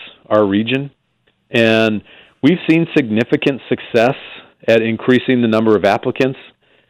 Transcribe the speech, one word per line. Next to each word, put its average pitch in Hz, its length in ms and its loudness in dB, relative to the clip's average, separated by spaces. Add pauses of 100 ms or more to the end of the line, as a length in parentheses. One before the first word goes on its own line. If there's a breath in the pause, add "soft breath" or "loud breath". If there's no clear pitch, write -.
(260)
our 107 160 2
region 113 460 -2 (640)
and 110 480 2 (400 soft breath)
we've 160 160 2 (100)
seen 165 160 2 (100)
significant 123 760 -2
success 127 460 -2 (520)
at 113 160 4
increasing 120 580 0
the 120 60 2
number 110 280 2
of 92 100 0
applicants, 127 520 -2 (520)